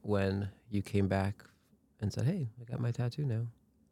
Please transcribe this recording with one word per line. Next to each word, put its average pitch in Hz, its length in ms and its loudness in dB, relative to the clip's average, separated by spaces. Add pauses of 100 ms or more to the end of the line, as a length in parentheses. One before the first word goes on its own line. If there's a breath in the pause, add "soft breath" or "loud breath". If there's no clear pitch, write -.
when 98 480 2 (200)
you 101 120 0
came 98 260 2
back 98 360 0 (560)
and 101 120 0
said, 107 140 0
"Hey, 151 240 0 (100)
I 117 40 -16
got 117 160 -6
my 120 120 0
tattoo 123 340 -2
now"? 117 220 -2 (440)